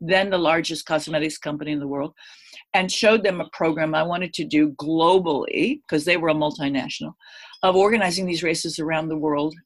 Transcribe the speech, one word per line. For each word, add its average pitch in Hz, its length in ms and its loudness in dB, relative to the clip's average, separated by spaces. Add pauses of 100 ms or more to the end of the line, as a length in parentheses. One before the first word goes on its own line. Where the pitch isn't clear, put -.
then 190 300 2
the 185 80 2
largest 165 480 0
cosmetics 156 520 -2
company 151 340 -6
in 147 80 -2
the 143 60 -6
world, 139 260 -6 (640)
and 185 160 0
showed 220 320 4
them 185 180 0
a 160 120 -10
program 156 420 0
I 156 80 2
wanted 175 320 -4
to 165 100 -6
do 151 280 2
globally, 165 1160 2
'cause 151 160 0
they 175 120 2
were 165 140 -2
a 156 40 0
multinational, 139 800 -4 (480)
of 185 140 4
organizing 190 500 2
these 170 160 -2
races 160 360 -2
around 160 300 -2
the 160 80 -2
world 151 380 0 (120)